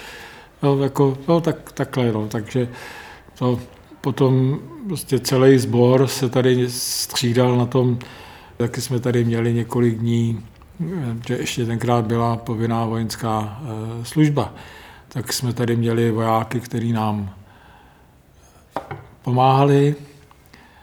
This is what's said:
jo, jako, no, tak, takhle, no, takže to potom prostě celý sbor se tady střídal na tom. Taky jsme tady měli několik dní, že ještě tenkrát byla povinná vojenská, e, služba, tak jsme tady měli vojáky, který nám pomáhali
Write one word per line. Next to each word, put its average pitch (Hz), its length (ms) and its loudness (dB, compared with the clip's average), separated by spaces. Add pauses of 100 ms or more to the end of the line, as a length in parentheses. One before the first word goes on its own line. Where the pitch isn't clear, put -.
(640)
jo, 143 160 4
jako, 135 400 2 (100)
no, 170 120 4
tak, - 320 -4
takhle, 123 400 -2
no, 107 160 -2
takže 120 400 -2 (680)
to 123 220 0 (400)
potom 131 580 2 (280)
prostě 135 320 -4
celý 135 400 6
sbor 120 480 4
se 123 220 -2
tady 123 420 2
střídal 123 840 0
na 120 100 2
tom. 123 320 2 (580)
Taky 120 240 -4
jsme 123 200 -2
tady 120 240 2
měli 117 300 0
několik 117 440 0
dní, 117 420 0 (880)
že 123 80 -2
ještě 123 300 -4
tenkrát 117 400 0
byla 117 300 0
povinná 113 480 -2
vojenská, 110 760 -4 (400)
e, 117 40 -10
služba, 147 480 0 (560)
tak - 240 -8
jsme 123 200 -4
tady 117 240 0
měli 117 340 2
vojáky, 113 500 0
který 117 320 -4
nám 107 380 -2 (1900)
pomáhali 139 720 4 (880)